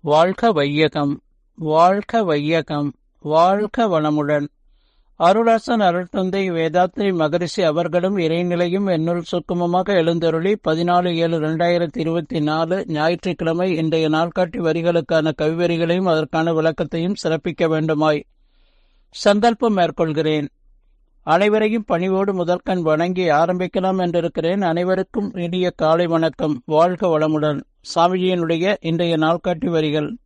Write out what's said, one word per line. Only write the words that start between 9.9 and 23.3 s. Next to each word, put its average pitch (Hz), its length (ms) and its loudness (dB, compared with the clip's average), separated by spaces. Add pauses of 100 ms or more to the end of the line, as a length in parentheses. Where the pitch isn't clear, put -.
பதினாலு 175 480 0
ஏழு 165 240 0
ரெண்டாயிரத்தி 165 580 0
இருபத்தி 165 420 -4
நாலு 160 480 -2
ஞாயிற்றுக்கிழமை 170 880 -2
இன்றைய 160 340 0
நாள்காட்டி 170 520 -2
வரிகளுக்கான 165 720 0 (100)
கவிவரிகளையும் 170 680 0
அதற்கான 160 440 0
விளக்கத்தையும் 165 680 -2
சிறப்பிக்க 165 440 -2
வேண்டுமாய் 156 560 0 (840)
சந்தர்ப்பம் 214 680 2
மேற்கொள்கிறேன். 156 680 0 (760)
அனைவரையும் 208 640 2
பணிவோடு 190 480 0
முதற்கண் 180 480 -2
வணங்கி 170 420 0
ஆரம்பிக்கலாம் 180 760 0